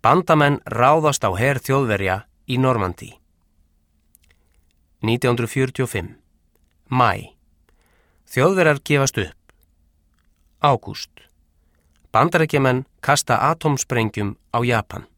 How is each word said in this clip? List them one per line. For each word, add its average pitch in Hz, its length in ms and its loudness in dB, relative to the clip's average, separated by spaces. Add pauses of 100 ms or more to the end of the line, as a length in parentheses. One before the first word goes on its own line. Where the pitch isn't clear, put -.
Bandamenn 151 640 2
ráðast 139 580 2
á 104 140 0
her 131 240 0
Þjóðverja 104 640 -2 (260)
í 127 80 -2
Normandí. 113 540 -2 (1900)
Nítján 120 320 0
hundrað 117 180 -4
fjörutíu 131 320 -2
og - 80 -8
fimm. 85 180 -6 (800)
Maí. 113 460 0 (960)
Þjóðverjar 156 480 2
gefast 139 400 -2
upp. 92 160 -8 (1300)
Ágúst. - 640 -4 (840)
Bandaríkjamenn 135 760 2 (180)
kasta 143 320 0 (140)
atómsprengjum 120 880 -4 (200)
á 120 80 0
Japan. 120 400 -4 (140)